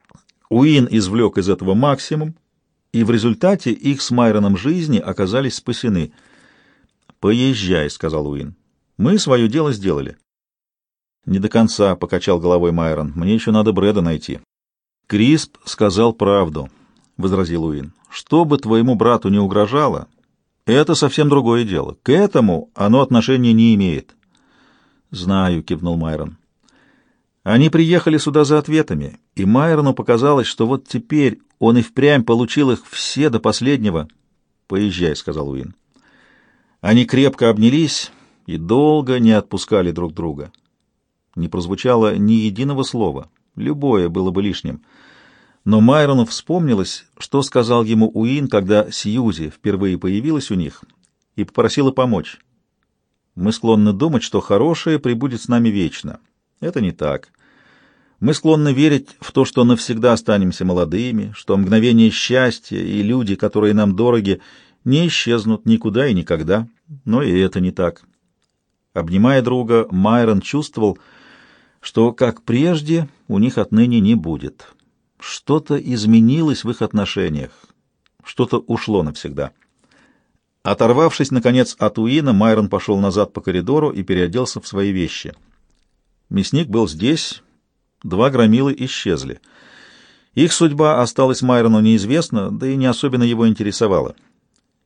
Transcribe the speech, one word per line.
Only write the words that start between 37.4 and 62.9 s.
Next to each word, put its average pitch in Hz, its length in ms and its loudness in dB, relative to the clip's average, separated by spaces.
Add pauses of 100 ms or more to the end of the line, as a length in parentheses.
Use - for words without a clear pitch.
обнялись 123 640 0 (360)
и 82 100 -8
долго 131 640 2
не 113 120 6
отпускали 98 600 0
друг 82 220 -8
друга. 76 380 -10 (840)
Не 85 100 -4
прозвучало 98 720 0
ни 104 160 2
единого 113 500 -2
слова, 90 460 -6 (260)
любое 127 540 -2
было 92 200 -2
бы 92 140 -2
лишним. - 380 -8 (800)
Но 107 160 2
Майрону 135 460 4
вспомнилось, 131 800 -4 (120)
что - 260 -4
сказал 120 420 0
ему 110 280 2
Уин, 127 360 -2
когда 104 420 0
Сьюзи 104 600 -4
впервые 98 460 -4
появилась 120 540 -4
у 104 40 -2
них 78 280 -6 (540)
и 156 80 -4
попросила 131 460 0
помочь. 123 480 -2 (960)
«Мы 98 180 -2
склонны 107 400 2
думать, 127 300 -2
что - 180 -4
хорошее 151 580 0
пребудет 120 420 -4
с - 60 -12
нами 117 220 2
вечно. 87 500 -4 (400)
Это 156 220 -6
не 90 100 -2
так. 73 380 -6 (880)
Мы 156 140 0
склонны 151 400 2
верить 143 360 0 (100)
в - 120 -18
то, 135 140 2
что - 180 0
навсегда 120 500 2
останемся 98 520 -2
молодыми, 101 680 -2
что - 200 -4
мгновение 110 540 4
счастья 120 720 -2
и 98 240 -4